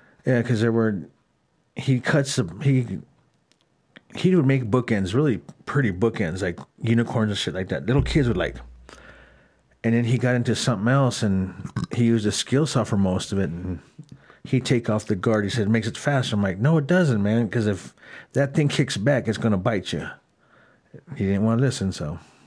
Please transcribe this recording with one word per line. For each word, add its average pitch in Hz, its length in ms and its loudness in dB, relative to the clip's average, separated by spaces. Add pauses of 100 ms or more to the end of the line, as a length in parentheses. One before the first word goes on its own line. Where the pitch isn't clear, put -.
(260)
Yeah, 123 160 2
'cause 113 200 0
there 117 100 2
were, 110 300 0 (760)
he 131 240 0
cuts 139 380 0
the, 117 80 0 (160)
he, 127 380 0 (1160)
he 185 200 4
would 147 100 4
make 131 260 2
bookends, 107 420 0
really 127 280 2 (240)
pretty 135 260 0
bookends, 92 500 -2
like 90 180 -4 (220)
unicorns 113 500 0
and 101 60 -4
shit - 160 -4
like 95 160 -4
that. 73 160 -4
Little 123 160 2
kids 131 260 2
would 104 100 0
like. 80 180 -4 (1300)
And 113 100 2
then 117 120 2
he 120 120 2
got 123 180 2
into 117 200 0
something 107 320 0
else, 131 340 2
and 95 480 -2 (240)
he 117 120 2
used 113 200 2
a 104 60 2
skill 139 340 0
saw 127 200 0
for 107 120 0
most 92 340 0
of 98 60 -2
it, 95 140 0
and 90 280 -8 (640)
he'd 127 220 0
take 120 240 0
off 107 160 -2
the 107 100 -2
guard. 107 280 2
He 98 80 -2
said, 110 160 0
"It - 20 0
makes 113 160 2
it 113 100 -4
faster." 135 400 -2
I'm 101 60 2
like, 95 160 0
"No, 151 220 4
it 139 80 -2
doesn't, 151 340 4
man, 110 280 2
'cause 110 180 0
if 98 260 -4 (400)
that 139 220 0
thing 151 120 4
kicks - 300 0
back, 123 300 0
it's 110 100 -2
gonna 107 220 2
bite 101 340 -2
you." 76 140 -6 (1080)
He 101 100 -2
didn't 98 180 0
wanna 113 180 2
listen, 104 300 0
so. 85 260 -8 (300)